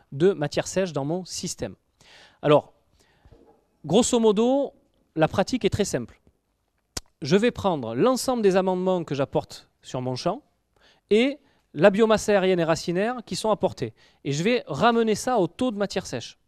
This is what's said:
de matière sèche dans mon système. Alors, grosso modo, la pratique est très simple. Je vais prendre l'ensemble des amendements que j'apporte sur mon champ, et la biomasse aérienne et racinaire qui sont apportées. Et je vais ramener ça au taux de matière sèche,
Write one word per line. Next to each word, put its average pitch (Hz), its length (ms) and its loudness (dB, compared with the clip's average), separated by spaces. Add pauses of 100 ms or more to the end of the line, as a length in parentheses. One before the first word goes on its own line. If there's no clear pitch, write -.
(120)
de 160 200 2
matière 147 360 -4
sèche 185 240 -4
dans 143 140 -4
mon 175 180 -4
système. - 500 -10 (680)
Alors, 147 320 4 (1120)
grosso 233 340 2
modo, 233 540 2 (420)
la 156 100 4
pratique 202 380 -2
est 190 60 2
très 202 160 -2
simple. - 340 -8 (1040)
Je 147 120 0
vais 220 160 4
prendre 139 440 -4
l'ensemble 240 480 0
des 190 140 4
amendements 185 480 0
que 147 100 -8
j'apporte - 560 -4 (100)
sur - 220 -8
mon 127 120 -4
champ, 180 280 -4 (640)
et 254 300 4 (340)
la 156 160 6
biomasse 214 400 2
aérienne 190 320 2
et 165 40 2
racinaire 180 600 -2
qui 180 120 -10
sont 220 140 -2
apportées. 170 440 -4 (300)
Et 139 80 -4
je 147 100 -4
vais 233 240 0
ramener 220 480 2
ça 247 240 -2
au 175 80 2
taux 254 240 -4
de 202 60 -8
matière 196 300 -4
sèche, - 420 -12